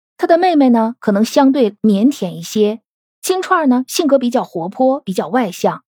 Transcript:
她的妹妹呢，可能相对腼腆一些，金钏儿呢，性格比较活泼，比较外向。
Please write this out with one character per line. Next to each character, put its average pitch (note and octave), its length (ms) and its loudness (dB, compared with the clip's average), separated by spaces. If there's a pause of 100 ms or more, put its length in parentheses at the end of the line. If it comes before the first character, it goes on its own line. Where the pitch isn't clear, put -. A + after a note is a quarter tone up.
(180)
她 - 80 -4
的 E4+ 100 4
妹 F4 180 2
妹 C#4 140 4
呢， A#3 320 2
可 - 120 0
能 G3+ 120 2
相 C4+ 260 2
对 B3 300 0
腼 G#3+ 340 0
腆 F#3 140 -8
一 E3 140 -12
些， G#3+ 400 -2 (400)
金 F#4 180 -2
钏 F#4 140 -2
儿 E4 140 0
呢， B3 200 0
性 - 180 -4
格 C4+ 120 4
比 A#3+ 100 -2
较 A#3+ 160 -2
活 E3+ 240 -8
泼， C4 320 0
比 F#3+ 140 -8
较 F#3 140 -4
外 G#3+ 220 -2
向。 F3 380 -4